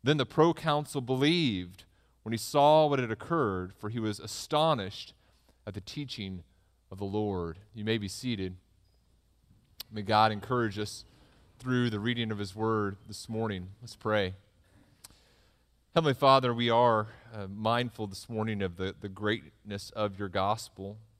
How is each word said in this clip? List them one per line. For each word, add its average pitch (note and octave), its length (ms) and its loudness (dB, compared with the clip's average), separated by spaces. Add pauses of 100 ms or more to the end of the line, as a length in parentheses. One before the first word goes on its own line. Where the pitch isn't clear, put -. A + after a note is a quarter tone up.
Then D3 140 2
the C3 80 0
proconsul D3+ 760 2
believed B2+ 800 0 (400)
when A2+ 80 -8
he A#2 60 -2
saw D3+ 500 6
what C#3+ 100 2
had A#2+ 140 -2
occurred, G#2 640 -2
for G#2 140 -10
he A#2 100 -6
was G#2+ 200 -4
astonished C#3+ 920 -2 (540)
at G2 80 -10
the G2+ 60 -8
teaching G2 600 -10 (460)
of F#2+ 80 -14
the G2+ 80 -6
Lord." F#2+ 540 -2 (140)
You A2 100 -10
may A2 140 0
be G2+ 100 -4
seated. F#2+ 480 -6 (1400)
May G#2+ 100 -8
God G#2+ 300 6
encourage G#2+ 480 -2
us - 240 -6 (560)
through B2 300 0
the G#2+ 100 -2
reading A#2 320 -2
of G2+ 80 -6
his G2 160 -6
word G#2+ 420 0 (100)
this - 220 -14
morning. G#2+ 380 -4 (140)
Let's A#2+ 140 -16
pray. G#2 380 2 (1600)
Heavenly D#3 220 4
Father, C3+ 380 6
we A#2+ 160 0
are, A2+ 400 4 (240)
uh, G2+ 140 -10
mindful A2 600 -2
this F#2+ 200 -12
morning A2 340 -2
of F2 160 -4
the, F#2+ 220 -4
the G#2 100 -8
greatness G2 840 -4
of G#2 260 -2
your G2+ 120 -4
gospel G2 680 -2 (220)